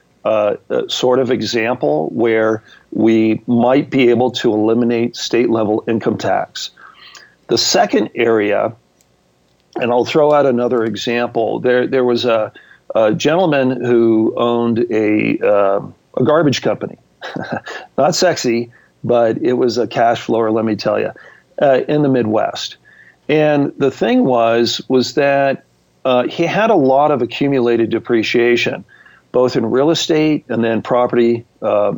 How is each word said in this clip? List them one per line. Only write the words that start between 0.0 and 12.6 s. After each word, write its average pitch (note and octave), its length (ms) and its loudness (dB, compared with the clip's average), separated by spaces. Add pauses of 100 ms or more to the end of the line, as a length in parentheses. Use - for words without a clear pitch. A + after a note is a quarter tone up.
uh, G#2+ 320 0 (120)
uh, B2 180 -2
sort B2+ 320 0
of B2+ 120 0
example B2 800 -2
where A2 540 0 (280)
we A2 560 2
might B2 420 2
be C3 200 2
able A#2+ 220 2
to A2 220 -2
eliminate A#2 640 0
state A#2+ 340 -2
level A2 380 0
income A2 300 -2
tax. - 540 -6 (760)
The - 100 0
second - 580 0
area, A2 580 0 (1000)
and A#2+ 160 -2
I'll A#2+ 140 2
throw D3+ 260 2
out C#3+ 140 4
another A#2+ 380 0
example, A#2 760 -4
there, B2 260 0
there B2+ 200 0
was A#2+ 200 0
a, A2 280 0 (420)